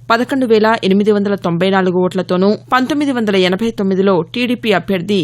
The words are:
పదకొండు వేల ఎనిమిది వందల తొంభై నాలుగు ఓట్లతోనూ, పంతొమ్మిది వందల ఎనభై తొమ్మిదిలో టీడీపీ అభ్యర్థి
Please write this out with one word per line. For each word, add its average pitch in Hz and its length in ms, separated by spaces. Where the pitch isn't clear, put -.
పదకొండు 247 360
వేల 220 380
ఎనిమిది 196 280
వందల 202 240
తొంభై 180 340
నాలుగు 185 340
ఓట్లతోనూ, 180 460
పంతొమ్మిది 277 400
వందల 220 240
ఎనభై 185 360
తొమ్మిదిలో 190 500
టీడీపీ 240 500
అభ్యర్థి 190 520